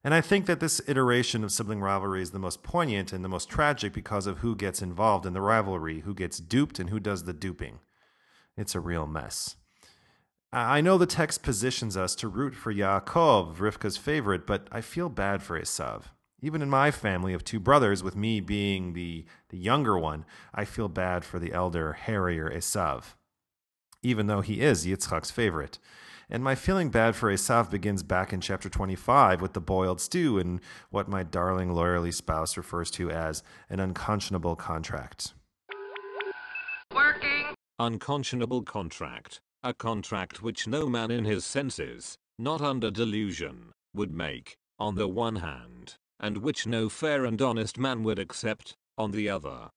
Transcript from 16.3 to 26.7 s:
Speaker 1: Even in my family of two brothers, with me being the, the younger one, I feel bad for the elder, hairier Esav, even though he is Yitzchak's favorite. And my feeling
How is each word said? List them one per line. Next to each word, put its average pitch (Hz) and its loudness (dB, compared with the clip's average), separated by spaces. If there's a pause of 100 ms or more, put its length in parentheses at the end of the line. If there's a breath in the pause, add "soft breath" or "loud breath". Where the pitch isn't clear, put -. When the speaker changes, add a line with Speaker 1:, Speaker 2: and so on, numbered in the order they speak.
Speaker 1:
Even 151 -4
in 139 -2
my 139 6
family 92 0
of 85 -4
two 110 -4
brothers, 104 6
with 92 -6
me 107 2
being 95 0
the, 85 -6 (240 soft breath)
the 90 -12
younger 110 4
one, 78 -2 (320 loud breath)
I 104 -2
feel 107 -4
bad 90 -2
for 90 -8
the 85 -4
elder, 85 0
hairier 90 -2
Esav, 82 -2 (840)
even 110 2
though 104 2
he 104 -2
is 104 4
Yitzchak's 90 -2
favorite. 82 -2 (540 loud breath)
And 120 -4
my 135 2
feeling 175 2